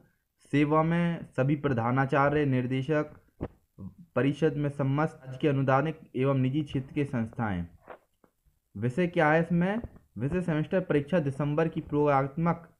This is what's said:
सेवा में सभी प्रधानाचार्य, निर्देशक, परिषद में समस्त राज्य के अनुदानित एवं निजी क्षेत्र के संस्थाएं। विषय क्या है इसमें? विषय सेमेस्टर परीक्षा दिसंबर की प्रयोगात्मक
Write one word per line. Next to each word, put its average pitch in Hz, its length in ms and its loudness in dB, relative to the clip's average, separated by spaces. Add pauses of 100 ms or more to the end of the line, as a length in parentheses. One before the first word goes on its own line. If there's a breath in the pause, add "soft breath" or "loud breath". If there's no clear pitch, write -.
(520 soft breath)
सेवा 147 300 4
में 170 420 0
सभी 139 320 0
प्रधानाचार्य, 139 880 2
निर्देशक, 131 600 0 (1120)
परिषद 139 420 0
में 143 140 -2
समस्त 143 560 -2
राज्य 131 160 -14
के 156 60 4
अनुदानित 147 500 2 (180)
एवं 135 220 2
निजी 131 240 0
क्षेत्र 139 320 -6
के 143 100 0
संस्थाएं। 110 640 -4 (1080)
विषय 127 300 -2
क्या 170 240 2
है 160 100 6
इसमें? 175 400 0 (380)
विषय 143 220 -2
सेमेस्टर 156 400 -2
परीक्षा 147 380 0
दिसंबर 147 500 0
की 160 120 -6
प्रयोगात्मक 147 880 0 (120)